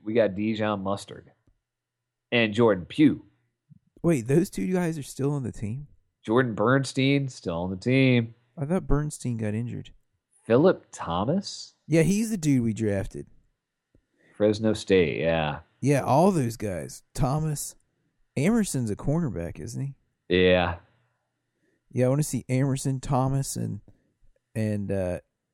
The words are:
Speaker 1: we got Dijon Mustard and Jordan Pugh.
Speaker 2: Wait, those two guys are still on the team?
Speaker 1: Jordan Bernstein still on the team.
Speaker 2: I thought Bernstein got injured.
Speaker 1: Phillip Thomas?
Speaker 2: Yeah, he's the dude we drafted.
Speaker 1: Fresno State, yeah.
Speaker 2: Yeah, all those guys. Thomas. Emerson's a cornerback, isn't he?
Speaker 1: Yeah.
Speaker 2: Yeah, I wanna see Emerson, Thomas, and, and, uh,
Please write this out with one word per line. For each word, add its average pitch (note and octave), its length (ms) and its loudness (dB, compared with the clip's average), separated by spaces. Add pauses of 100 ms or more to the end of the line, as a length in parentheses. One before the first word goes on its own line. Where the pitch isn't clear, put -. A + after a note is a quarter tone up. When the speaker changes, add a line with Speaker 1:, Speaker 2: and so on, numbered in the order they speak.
Speaker 1:
we G#2+ 100 -6
got G#2+ 220 2
Dijon G#2+ 480 -2
Mustard - 480 -8 (1000)
and A2+ 220 2
Jordan G2+ 320 2
Pugh. C#3+ 400 2 (800)
Speaker 2:
Wait, D3 240 0
those E3 220 2
two F#3+ 220 -4
guys F3+ 260 -2
are C#3 60 -8
still C3+ 280 -4
on C#3+ 120 -4
the G#2+ 80 -4
team? B2 360 -8 (360)
Speaker 1:
Jordan A#2+ 300 2
Bernstein C3+ 720 2
still F2 360 -6
on F#2 80 -4
the F#2+ 60 -6
team. B2 580 2 (220)
Speaker 2:
I D3+ 80 -4
thought E3 220 -4
Bernstein C#3+ 500 -2
got G#2+ 160 -4
injured. A2 380 -8 (540)
Speaker 1:
Phillip B2+ 460 4
Thomas? A2 840 -6 (140)
Speaker 2:
Yeah, D#3+ 160 2
he's G3+ 260 0
the A3 80 -4
dude C#3+ 260 2
we A2+ 100 0
drafted. G2 540 -4 (1120)
Speaker 1:
Fresno G#2+ 360 2
State, E2 460 2
yeah. D#2+ 400 0 (220)
Speaker 2:
Yeah, C3+ 200 2
all D#3+ 300 4
those B2 260 -2
guys. F2 460 -8 (100)
Thomas. D3+ 600 -2 (640)
Emerson's D#3 520 0
a G2 60 -2
cornerback, G#2 640 -4
isn't A#2 220 -10
he? C#3 140 -8 (340)
Speaker 1:
Yeah. F2+ 480 4 (1120)
Speaker 2:
Yeah, B2 140 2
I B2+ 40 4
wanna C#3 140 2
see - 240 -4
Emerson, C3 520 0
Thomas, C3+ 560 -2
and, A2 260 -6 (760)
and, G#2 360 -2
uh, F2+ 280 -2 (340)